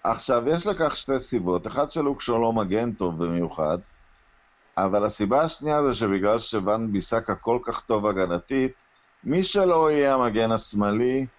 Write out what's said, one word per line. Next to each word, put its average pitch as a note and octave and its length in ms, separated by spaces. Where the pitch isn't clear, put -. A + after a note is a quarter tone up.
עכשיו, A#2 420
יש E3+ 200
לכך D#3+ 300
שתי C3+ 220
סיבות. F2+ 480
אחד, C#3+ 240
שלוקשו C#3 480
לא A#2 140
מגן A2 400
טוב E2+ 320
במיוחד, E2+ 540
אבל F#2+ 260
הסיבה G#2+ 380
השנייה D3+ 400
זה C3+ 120
שבגלל G#2 440
שוואן A2 540
ביסאקה G2+ 420
כל A#2 280
כך - 180
טוב G#2+ 260
הגנתית, G2+ 760
מי D#3+ 180
שלא F3+ 480
יהיה C#3+ 240
המגן A2+ 360
השמאלי A2+ 760